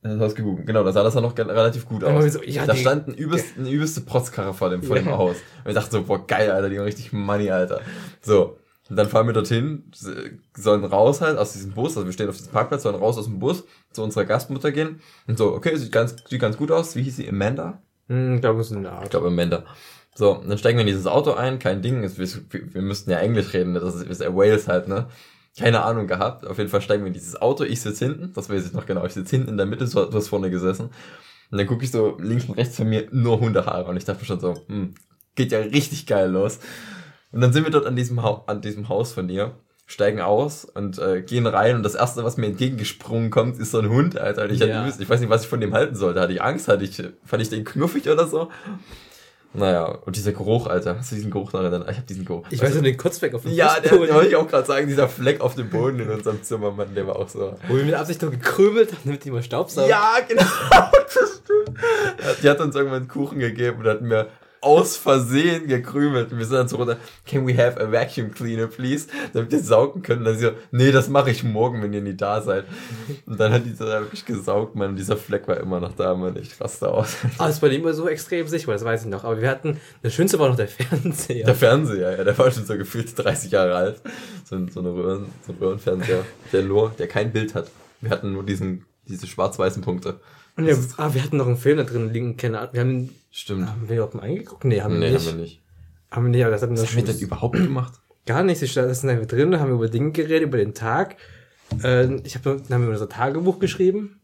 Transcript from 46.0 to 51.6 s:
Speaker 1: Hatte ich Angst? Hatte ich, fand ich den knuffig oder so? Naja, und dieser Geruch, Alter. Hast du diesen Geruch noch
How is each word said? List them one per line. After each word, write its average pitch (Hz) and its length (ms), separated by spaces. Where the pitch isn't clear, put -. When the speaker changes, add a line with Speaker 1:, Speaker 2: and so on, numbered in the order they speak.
Speaker 1:
Hatte 90 120
ich 87 80
Angst? 139 260
Hatte 101 160
ich, 95 180
fand 107 200
ich 110 60
den 107 160
knuffig 170 440
oder 156 180
so? 160 220
Naja, 90 340
und - 300
dieser 101 160
Geruch, 107 360
Alter. 87 320
Hast - 120
du 113 40
diesen 104 160
Geruch 101 220
noch 95 80